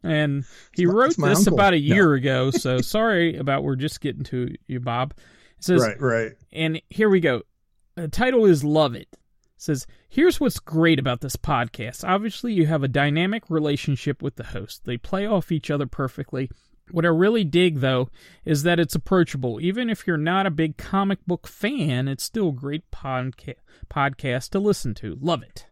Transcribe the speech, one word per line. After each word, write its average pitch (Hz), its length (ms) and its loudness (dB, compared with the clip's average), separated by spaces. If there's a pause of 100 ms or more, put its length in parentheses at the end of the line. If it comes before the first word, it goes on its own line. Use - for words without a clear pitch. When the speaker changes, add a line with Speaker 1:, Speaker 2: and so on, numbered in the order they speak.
Speaker 1:
And 151 420 0 (280)
he 175 80 -2
Speaker 2:
It's 175 100 4
my, 202 60 2
Speaker 1:
wrote 262 140 4
Speaker 2:
it's - 80 0
my 143 100 2
Speaker 1:
this 147 100 4
Speaker 2:
uncle. 202 140 6
Speaker 1:
about 196 220 6
a 156 40 4
Speaker 2:
No. 151 160 4
Speaker 1:
year 175 200 6
ago, 131 360 0
Speaker 2:
<laughs> - 0 -
Speaker 1:
so 127 280 0
sorry 190 580 0
about 139 260 -2
we're 139 120 -2
just 139 260 -6
getting 139 240 -6
to 123 300 -6 (100)
you, 127 140 -8
Bob. 123 340 -4 (460)
It - 40 -16
says, 180 160 4
Speaker 2:
Right, 110 220 0
right. 113 300 0 (200)
Speaker 1:
and 160 380 -4
here 214 180 2
we 190 120 6
go. 135 240 0 (520)
The 165 120 -8
title 240 400 4
is 156 160 6
Love 147 320 2
It. - 160 -14
It - 60 -20 (400)
says, 139 280 -6 (240)
"Here's 330 300 2
what's - 200 0
great 160 380 2
about 123 240 -4
this 131 140 -8
podcast. 123 680 -4
Obviously, 208 480 -2
you 175 140 4
have 151 160 0
a 139 60 -2
dynamic 151 600 0
relationship 147 760 -2
with 139 140 -8
the 113 80 -12
host. - 400 -12
They 123 120 -6
play 196 300 -4
off 202 240 0
each 156 180 -4
other 147 160 -2
perfectly. 131 640 -6 (400)
What 170 160 0
I 175 40 6
really 202 340 4
dig, 165 380 2
though, 131 280 0 (340)
is 143 200 0
that 175 160 4
it's 165 160 0
approachable. 135 680 0
Even 208 260 -2
if - 200 -4
you're 170 100 0
not 180 300 0
a 180 40 -2
big 156 260 -2
comic 196 500 -2
book 175 180 -4
fan, 160 640 -2
it's 135 160 -6
still 202 260 -4
a 143 40 -4
great 139 360 -8
podca-, 131 640 -8 (340)
podcast 135 600 -4
to 196 100 -2
listen 196 360 0
to. 98 260 -10
Love 156 220 -2
it." - 280 -20